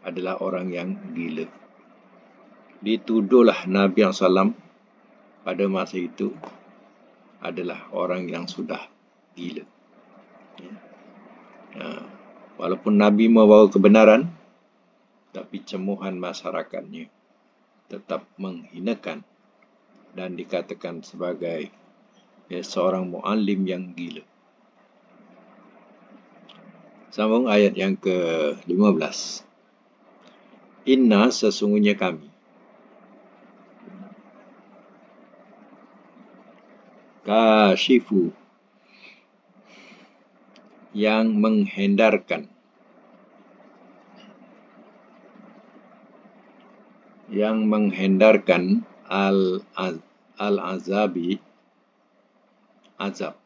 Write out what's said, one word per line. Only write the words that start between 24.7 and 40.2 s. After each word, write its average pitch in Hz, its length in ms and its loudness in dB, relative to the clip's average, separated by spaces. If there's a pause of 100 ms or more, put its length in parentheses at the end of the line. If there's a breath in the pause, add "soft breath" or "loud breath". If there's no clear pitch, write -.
Sambung 113 400 0
ayat 104 240 4
yang 95 240 -4
ke 92 180 -2 (540)
lima 98 240 4
belas. - 480 -8 (1400 soft breath)
"Inna," 123 480 4
sesungguhnya 104 640 0
kami, 82 320 -6 (4000)
"kashifu," 107 1080 2 (2500 soft breath)